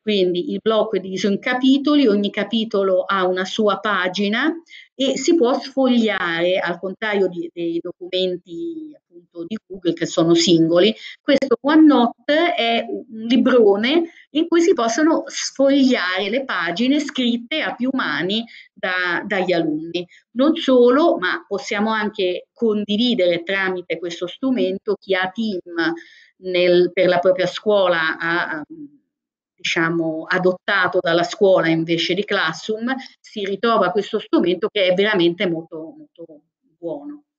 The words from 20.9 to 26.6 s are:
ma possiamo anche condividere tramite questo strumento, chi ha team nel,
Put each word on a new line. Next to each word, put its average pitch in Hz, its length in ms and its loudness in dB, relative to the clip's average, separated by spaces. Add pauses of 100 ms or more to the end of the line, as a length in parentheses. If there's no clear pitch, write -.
ma 180 280 -4
possiamo 208 460 -4
anche 208 640 -4
condividere 208 880 0
tramite 185 560 -4
questo 175 280 -8
strumento, 196 720 -2
chi 190 160 -4
ha 185 140 -2
team 175 640 -4 (520)
nel, 180 500 2